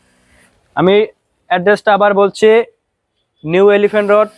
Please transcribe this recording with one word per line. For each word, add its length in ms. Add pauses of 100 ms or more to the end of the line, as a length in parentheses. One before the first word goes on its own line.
(760)
আমি 320 (400)
অ্যাড্রেসটা 460
আবার 200
বলছি, 360 (960)
নিউ 280
এলিফ্যান্ট 400
রোড 160 (100)